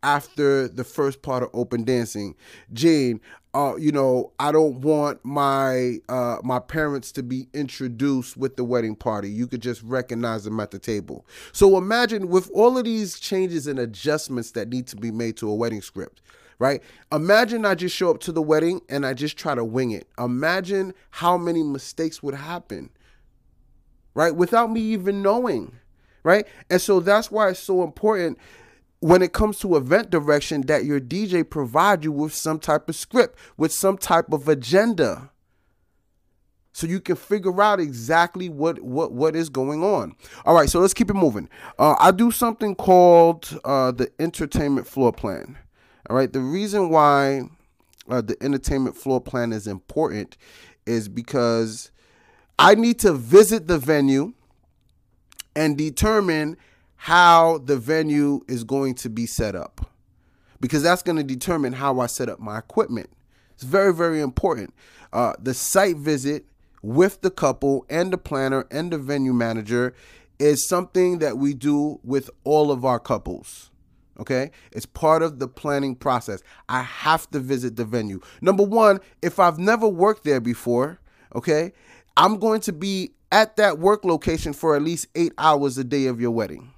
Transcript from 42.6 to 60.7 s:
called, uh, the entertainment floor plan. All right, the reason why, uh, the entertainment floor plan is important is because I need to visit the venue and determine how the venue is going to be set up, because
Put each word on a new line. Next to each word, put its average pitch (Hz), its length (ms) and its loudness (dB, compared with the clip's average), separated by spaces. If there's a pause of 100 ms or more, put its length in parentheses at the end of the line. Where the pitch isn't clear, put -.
called, 170 880 6
uh, 131 280 0
the 123 280 -4
entertainment 147 680 -2
floor 123 280 0
plan. 104 440 -10 (520)
All 120 80 0
right, 135 160 0
the 139 80 -2
reason 190 480 -2
why, 139 540 4 (640)
uh, 123 100 -2
the 110 240 -6
entertainment 135 540 -2
floor 127 240 -2
plan 120 320 -4
is 104 120 -8
important 104 720 -6 (500)
is 113 220 -2
because 117 840 -2 (680)
I 202 180 8
need 233 240 2
to 185 140 4
visit 165 540 6
the 175 100 2
venue 139 560 2 (1200)
and 151 220 0
determine 160 800 0 (460)
how 165 560 8
the 135 180 0
venue 147 720 0
is 117 160 -6
going 135 280 -2
to 123 160 -10
be 113 160 -6
set 107 300 -4
up, - 340 -12 (680)
because 139 240 -2